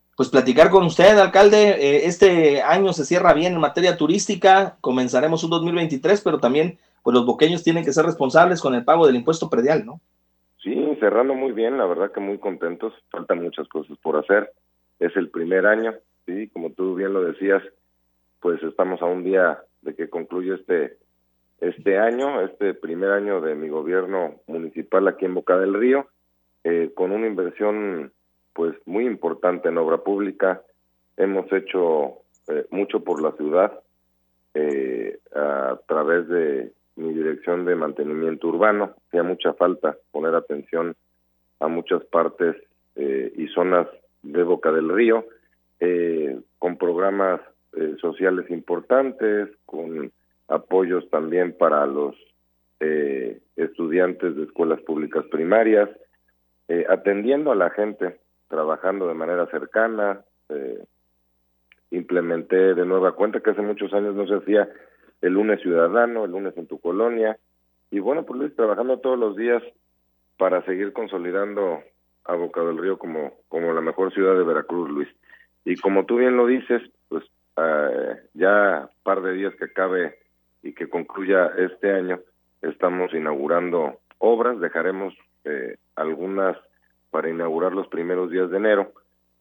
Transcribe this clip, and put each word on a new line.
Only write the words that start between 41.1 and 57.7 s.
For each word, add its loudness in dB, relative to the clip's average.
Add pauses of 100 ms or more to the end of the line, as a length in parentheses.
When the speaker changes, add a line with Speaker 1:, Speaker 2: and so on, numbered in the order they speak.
Speaker 2:
a -2
muchas -4
partes, 0 (400)
eh, -4
y -6
zonas 0 (360)
de -2
Boca 0
del 0
Río, 2 (540)
eh, -2 (200)
con -4
programas, 0 (360)
eh, -4
sociales -2
importantes, -2 (160)
con -10 (360)
apoyos -2
también -2
para 2
los, -4 (640)
eh, -4 (160)
estudiantes -2
de -6
escuelas -2
públicas -4
primarias, 2 (800)
eh, 0
atendiendo 0
a 2
la 2